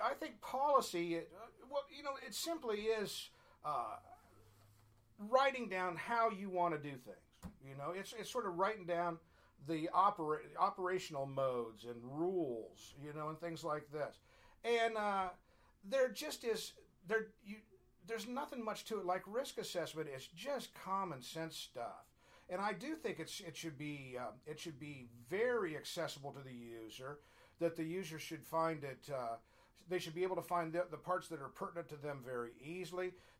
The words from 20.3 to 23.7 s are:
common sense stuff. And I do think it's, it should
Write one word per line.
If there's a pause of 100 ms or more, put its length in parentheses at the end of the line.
common
sense
stuff. (440)
And
I
do
think
it's,
it
should